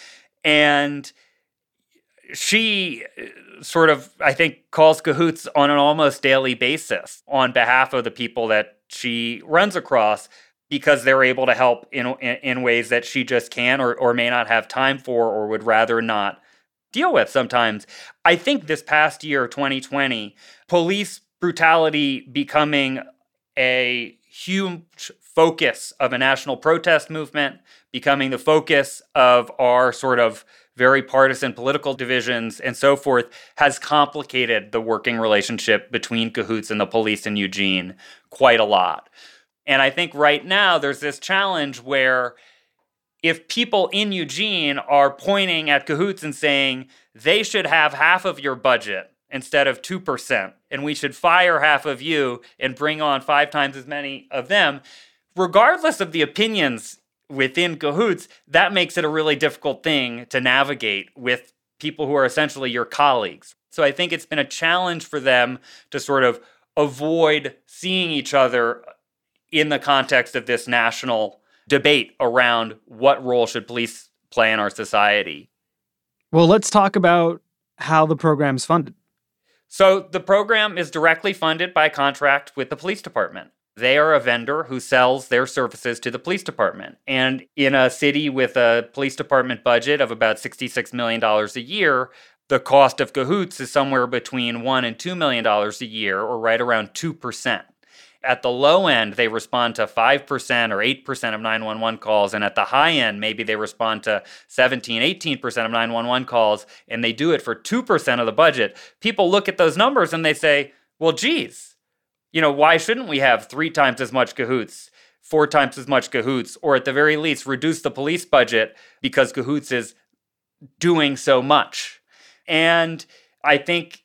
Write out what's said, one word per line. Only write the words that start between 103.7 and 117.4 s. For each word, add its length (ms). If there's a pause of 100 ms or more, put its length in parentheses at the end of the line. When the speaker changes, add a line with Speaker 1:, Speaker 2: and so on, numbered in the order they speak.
Speaker 1:
to 180 (240)
seventeen, 560
eighteen 360
percent 280
of 60
nine 200
one 140
one 200
calls, 380 (220)
and 160
they 100
do 200
it 100
for 120
two 280
percent 380
of 60
the 60
budget. 440 (240)
People 300
look 180
at 100
those 180
numbers 360
and 120
they 80
say, 400 (260)
"Well, 140
geez, 640 (560)
you 80
know, 100
why 280
shouldn't 300
we 100
have 280
three 240
times 300
as 100
much 240
cahoots, 560 (300)
four 260
times 300
as 100
much 240
cahoots, 520
or 140
at 100
the 80
very 240
least 280